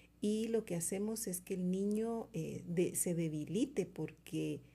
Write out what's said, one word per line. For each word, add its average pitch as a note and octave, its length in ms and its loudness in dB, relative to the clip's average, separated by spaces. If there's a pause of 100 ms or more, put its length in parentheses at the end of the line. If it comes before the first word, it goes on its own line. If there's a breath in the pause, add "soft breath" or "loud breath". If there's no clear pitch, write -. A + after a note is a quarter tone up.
(200 loud breath)
y G#3+ 280 2
lo A3+ 160 2
que F3 120 -2
hacemos G#3 500 -2
es F3+ 140 -4
que - 140 -6
el F3+ 160 2
niño, G#3+ 640 0
eh, D3+ 340 -4
de-, F3 280 2
se F3+ 200 2
debilite E3 720 0
porque D#3 720 -4 (140 loud breath)